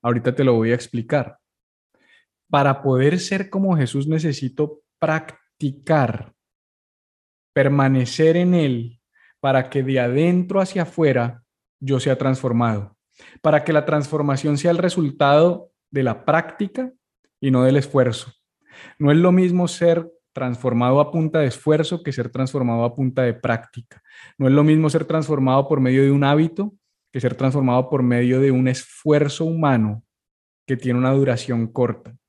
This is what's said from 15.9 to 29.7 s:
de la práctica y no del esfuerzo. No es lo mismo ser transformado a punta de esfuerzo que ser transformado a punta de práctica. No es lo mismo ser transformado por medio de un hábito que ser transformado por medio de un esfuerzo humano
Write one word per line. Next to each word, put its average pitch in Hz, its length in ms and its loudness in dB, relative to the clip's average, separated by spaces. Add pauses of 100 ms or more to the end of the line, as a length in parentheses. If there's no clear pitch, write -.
de 139 120 -4
la 117 240 -4
práctica 202 680 -2 (480)
y 135 100 0
no 127 140 4
del 135 140 4
esfuerzo. 127 520 -2 (680)
No 143 120 2
es 151 60 6
lo 180 160 4
mismo 180 360 2
ser 170 380 0 (280)
transformado 127 680 0
a 147 100 -6
punta 160 280 -2
de 147 80 2
esfuerzo 151 560 -2
que 143 100 -8
ser 120 160 -6
transformado 127 560 -2
a 120 100 -4
punta 131 280 -2
de 120 100 0
práctica. - 680 -8 (340)
No 131 120 2
es 131 40 4
lo 147 120 6
mismo 156 260 4
ser 160 160 -2
transformado 139 600 0
por 143 140 0
medio 131 220 2
de 139 80 4
un 139 140 2
hábito 165 500 0 (380)
que 131 80 -8
ser 120 160 -4
transformado 127 520 0
por 135 140 -2
medio 123 380 2
de 139 100 4
un 127 160 2
esfuerzo 147 800 -2
humano 131 580 0 (640)